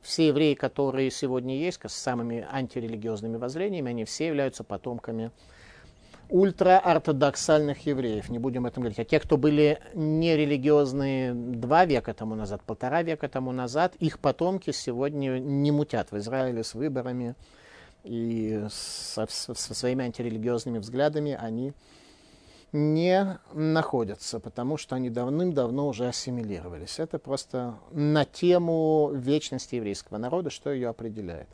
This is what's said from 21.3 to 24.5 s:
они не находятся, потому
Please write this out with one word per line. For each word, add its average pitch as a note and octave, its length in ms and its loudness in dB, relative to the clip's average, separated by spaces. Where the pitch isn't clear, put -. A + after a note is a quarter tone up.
они A#2 340 -6
не E3+ 680 2
находятся, D3 840 -2
потому B2 380 -4